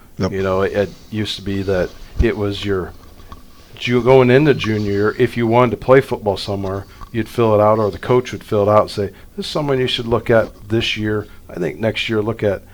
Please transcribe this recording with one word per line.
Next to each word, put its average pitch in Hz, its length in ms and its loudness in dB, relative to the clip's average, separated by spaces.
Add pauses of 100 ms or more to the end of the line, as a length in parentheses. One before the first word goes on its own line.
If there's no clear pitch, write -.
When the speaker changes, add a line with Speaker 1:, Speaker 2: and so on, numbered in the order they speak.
(200)
Speaker 1:
Yep. 95 120 -2
Speaker 2:
You 95 120 -4
know, 95 180 0
it, 98 120 -2
it 98 160 0 (200)
used 107 280 -6
to 101 40 -16
be 98 220 -4
that 92 260 0 (320)
it 110 160 0
was 101 260 -4
your 95 300 -4 (840)
ju-, 123 280 0
going 127 260 6
into 139 240 6
junior 107 380 -2
year, 104 260 0
if 117 200 0
you 117 100 0
wanted 120 240 4
to 101 60 -4
play 131 240 4
football 107 360 -4
somewhere, 98 480 -6 (260)
you'd 113 180 -6
fill 113 260 2
it 104 60 4
out, 107 180 4
or 107 100 2
the 90 80 -8
coach 123 340 0
would 98 120 -12
fill 104 200 0
it 101 80 2
out 107 100 6
and - 100 -2
say, 101 160 -4 (280)
"This 196 100 -8
is - 60 -10
someone 143 280 -2
you 127 80 0
should 123 200 -4
look 117 220 -2
at 107 400 0
this 113 280 -2
year. 107 300 -4 (220)
I - 60 -16
think 82 240 -6
next 110 300 -4
year 110 120 0
look 107 220 -4
at." 98 180 0 (120)